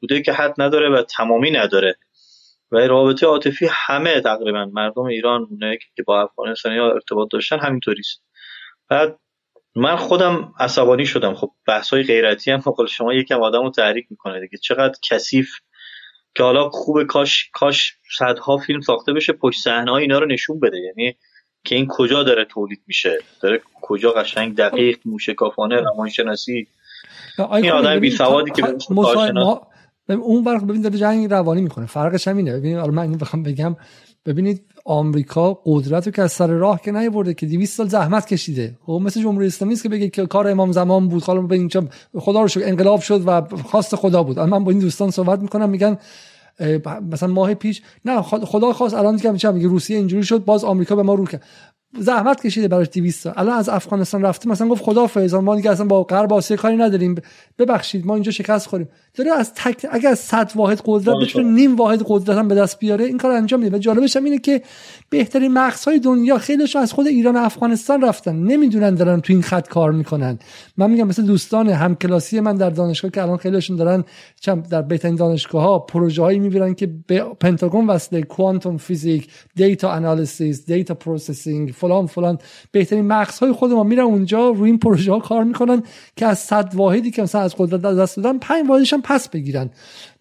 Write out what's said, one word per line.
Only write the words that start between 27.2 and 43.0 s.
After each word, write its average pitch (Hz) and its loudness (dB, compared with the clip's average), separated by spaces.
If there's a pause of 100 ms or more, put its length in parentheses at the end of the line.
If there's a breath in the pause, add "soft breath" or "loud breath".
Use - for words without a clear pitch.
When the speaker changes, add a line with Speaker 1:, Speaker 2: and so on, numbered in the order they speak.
Speaker 2:
آقای 208 0
Speaker 1:
این 175 2
Speaker 2:
کمیل، 151 4
Speaker 1:
آدم 147 2
Speaker 2:
ببینید، 147 2
Speaker 1:
بی‌سوادی 139 2
که 151 -2
Speaker 2:
تا-، - 0
Speaker 1:
به 131 -4
اسم 160 -6
Speaker 2:
مصاحب-، 196 4
Speaker 1:
کارشناس 214 2
Speaker 2:
ما-، 220 -2 (420 soft breath)
ببین، 202 -2
اون 226 2
ور، 233 0
خب 202 -4
ببین 214 -2
داره 208 -2
جنگ 214 0
روانی 180 0
می‌کنه. 139 -4
فرقش 170 -2
همینه. 185 -2
ببین 156 -4
حالا 156 -2
من 165 0
اینو 160 -4
بخوام 160 -6
بگم، 151 -4 (500 soft breath)
ببینید 190 -2 (220)
آمریکا 151 0
قدرت 151 0
رو 208 -4
که 202 0
از 175 2
سر 175 2
راه 170 0
که 208 -6
نیاورده 208 -2
که، 160 -6
دویست 175 -2
سال 226 -2
زحمت 196 0
کشیده. 127 -4 (120)
خب 165 -2
مثل 202 -2
جمهوری 202 0
اسلامی 196 -2
است 226 -4
که 226 -4
بگه 208 -2
که 190 -4
کار 202 0
امام 190 2
زمان 185 2
بود، 170 0
حالا 185 0
به 180 0
اینجا 180 0 (340 loud breath)
خدا 202 0
رو 208 4
شکر - -2
انقلاب 190 2